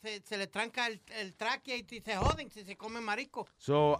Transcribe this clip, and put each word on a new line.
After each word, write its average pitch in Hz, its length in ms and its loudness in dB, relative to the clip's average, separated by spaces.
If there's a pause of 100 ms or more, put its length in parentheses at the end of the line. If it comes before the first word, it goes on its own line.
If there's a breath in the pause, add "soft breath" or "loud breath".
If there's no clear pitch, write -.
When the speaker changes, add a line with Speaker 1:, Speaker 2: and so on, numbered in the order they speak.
Speaker 1:
se, 214 220 -8
se 214 120 -6
le 196 120 -2
tranca 233 400 -2
el, 214 120 -6 (200)
el 190 160 -8
tráquea 247 400 -4
y, 220 120 -10
y 226 120 -10
se 214 160 -2
joden 277 340 2
si 214 140 -16
se 190 120 -12
comen 226 280 -6
marisco. 220 420 -4 (100)
Speaker 2:
So, 147 440 6